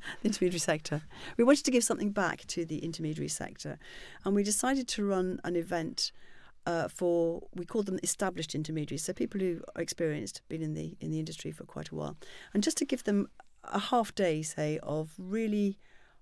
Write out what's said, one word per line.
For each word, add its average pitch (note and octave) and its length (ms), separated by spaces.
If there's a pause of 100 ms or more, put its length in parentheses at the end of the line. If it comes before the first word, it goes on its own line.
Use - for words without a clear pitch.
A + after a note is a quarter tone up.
(280)
intermediary F3+ 300
sector. D#3 440 (340)
We A#3 80
wanted C#4 200
to C#4 60
give B3 120
something G#3 280
back G3+ 380
to E3+ 160
the E3 140
intermediary D#3 500
sector. - 500 (460)
And G3 100
we G3+ 80
decided B3 460
to - 160
run F#3 380
an F3 140
event E3+ 560 (540)
uh, E3+ 220
for, E3+ 640
we F3 100
called G3+ 220
them F#3+ 160
established F#3 520
intermediaries, D3+ 500
so F#3 80
people G#3+ 280
who F3 200 (140)
are E3+ 80
experienced, D3+ 640
been D#3+ 140
in D#3 120
the, D#3 260
in D#3+ 100
the D#3 80
industry D#3 340
for D#3 120
quite - 260
a - 40
while. D3+ 220 (360)
And G#3 100
just D#4+ 160
to D4 60
give C4 200
them G3+ 240 (360)
a - 140
half A3 360
day, D#3 280
say, D#3 400
of D#3 360
really G3+ 600 (440)